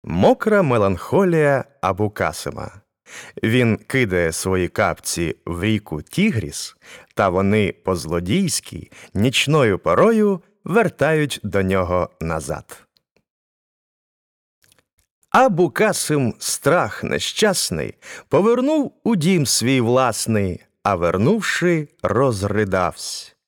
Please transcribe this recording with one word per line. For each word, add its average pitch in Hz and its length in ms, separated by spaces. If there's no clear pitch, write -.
Мокра 202 580
меланхолія 139 1000
Абукасима. 92 920
Він 113 340
кидає 90 560
свої 92 360
капці 85 680
в 87 180
ріку 104 380
Тігріс, 120 720
та 101 140
вони 98 440
по-злодійськи 90 1160
нічною 123 640
порою 196 600
вертають 160 800
до 98 200
нього 90 480
назад. 80 680
Абукасим, 175 1080
страх - 680
нещасний, - 880
повернув 247 640
у 226 120
дім 165 300
свій 127 340
власний, 113 840
а 104 120
вернувши, 147 960
розридавсь. 101 1300